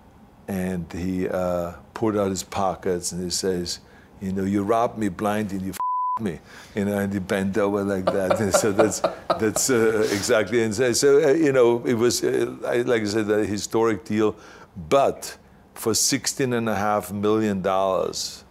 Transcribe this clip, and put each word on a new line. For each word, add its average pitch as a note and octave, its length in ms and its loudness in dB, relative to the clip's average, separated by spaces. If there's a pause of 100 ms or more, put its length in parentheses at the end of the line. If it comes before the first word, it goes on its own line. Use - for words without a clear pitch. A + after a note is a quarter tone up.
(480)
and F#2 440 -4
he, F#2 380 -4
uh, F2 440 -2 (200)
pulled G#2+ 240 0
out G2+ 120 2
his F#2 140 -6
pockets F2+ 680 -4
and F2+ 100 -6
he F2+ 60 -4
says, F2 500 -4 (400)
"You F#2+ 140 -6
know, G2 100 -2
you G2+ 200 0
robbed A2+ 340 0
me G#2+ 100 -2
blind G#2 440 -2
and F#2+ 100 -6
you F#2+ 100 -6
f-ed - 520 -6
me." E2 160 -6 (360)
You G2+ 100 -2
know, G2+ 120 -2
and G2 160 -2
he G2+ 60 -2
bent G2 380 -2
over G2+ 260 0
like F#2+ 220 -2
that. F#2+ 360 0
And G2 120 0
so G#2 200 2
that's, G#2+ 260 2
<laughs> - 400 -4
that's, A2 300 0
uh, A2 420 4
exactly. G#2+ 520 2
And G#2+ 120 -2
so, B2 160 2
so, C#3+ 380 4
uh, C3+ 40 6
you D3+ 200 4
know, A#2+ 320 6
it C3 80 2
was, A#2 280 2
uh, B2+ 320 0 (120)
I, B2+ 160 0
like B2 220 2
I - 20 -2
said, G#2 240 0
a G#2+ 160 2
historic G#2+ 580 0
deal. G#2+ 320 0 (540)
But - 480 0 (360)
for A2 200 -4
sixteen B2+ 580 -2
and A#2 160 -2
a G#2+ 80 0
half G#2 380 0
million G#2 480 2
dollars F#2+ 880 0